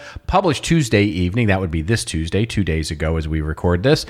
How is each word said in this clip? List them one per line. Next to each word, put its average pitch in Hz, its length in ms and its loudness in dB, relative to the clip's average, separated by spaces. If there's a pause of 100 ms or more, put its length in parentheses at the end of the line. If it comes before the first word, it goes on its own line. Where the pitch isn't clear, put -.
(280)
published 180 360 2
Tuesday 113 420 2
evening, 92 420 0
that 95 120 2
would 92 120 -2
be 80 120 -2
this 110 220 0
Tuesday, 82 400 -2
two 107 180 -2
days 80 280 -2
ago 80 260 -2
as 78 100 -4
we 78 140 -2
record 87 420 0
this, 147 260 2